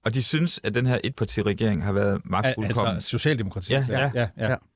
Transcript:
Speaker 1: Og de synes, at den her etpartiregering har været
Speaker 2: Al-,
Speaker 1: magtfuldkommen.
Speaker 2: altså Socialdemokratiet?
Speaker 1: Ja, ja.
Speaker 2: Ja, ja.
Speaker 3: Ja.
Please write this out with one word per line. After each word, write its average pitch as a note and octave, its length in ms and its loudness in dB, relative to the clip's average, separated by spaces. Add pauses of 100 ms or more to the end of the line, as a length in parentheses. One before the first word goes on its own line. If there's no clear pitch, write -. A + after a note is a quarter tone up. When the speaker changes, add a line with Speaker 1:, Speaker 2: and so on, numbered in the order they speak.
Speaker 1:
Og A2+ 100 0
de C3 80 0
synes, D#3+ 420 0
at G#2 100 -2
den B2 120 2
her B2+ 180 4
etpartiregering G#2 800 0
har G2+ 80 0
været G2+ 220 2
Speaker 2:
Al-, F2 100 -2
Speaker 1:
magtfuldkommen. G#2+ 680 0
Speaker 2:
altså - 140 -6
Socialdemokratiet? A#2+ 800 0
Speaker 1:
Ja, C3 100 0
ja. C3+ 160 2
Speaker 2:
Ja, A#2+ 140 0 (100)
ja. A2+ 120 0
Speaker 3:
Ja. B2+ 60 2 (200)